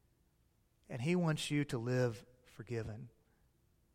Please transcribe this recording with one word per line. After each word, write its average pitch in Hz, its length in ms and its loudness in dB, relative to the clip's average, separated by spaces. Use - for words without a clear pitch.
and 127 140 -6
He 170 120 2
wants 160 360 2
you 147 160 4
to 127 120 -2
live 123 460 2
forgiven. 113 560 -6